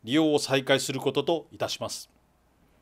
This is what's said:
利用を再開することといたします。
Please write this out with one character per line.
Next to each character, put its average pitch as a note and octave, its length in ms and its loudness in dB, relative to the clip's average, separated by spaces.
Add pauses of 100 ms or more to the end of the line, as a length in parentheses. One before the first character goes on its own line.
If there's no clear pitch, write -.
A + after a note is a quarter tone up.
利 B2 100 -2
用 D#3 200 4
を C#3+ 40 4
再 C3+ 260 0
開 C3+ 140 4
す C3+ 140 -4
る C3+ 80 -4
こ C3+ 100 0
と C#3 140 0
と E3 260 0
い G#2 80 -20
た A#2 100 -4
し - 120 -8
ま A2+ 100 -6
す。 - 180 -12 (720)